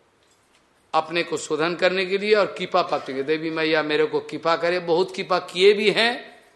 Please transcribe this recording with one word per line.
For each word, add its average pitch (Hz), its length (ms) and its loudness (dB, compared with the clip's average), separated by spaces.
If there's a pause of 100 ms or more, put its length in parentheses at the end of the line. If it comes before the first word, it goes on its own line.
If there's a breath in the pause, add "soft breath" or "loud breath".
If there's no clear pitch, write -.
(960)
अपने 165 280 0
को 165 140 -4
शोधन 160 380 -2
करने 185 320 0
के 190 120 -2
लिए 214 160 2
और 196 120 4
कृपा 185 360 0
पाते 143 300 -4
हैं। 135 140 -4
देवी 156 240 -2
मैया 160 320 0
मेरे 151 220 2
को 147 160 -2
कृपा 160 360 -2
करे, 170 220 0
बहुत 175 380 0
कृपा 180 220 -2
किए 180 340 4
भी 208 180 2
हैं 226 520 -2 (140)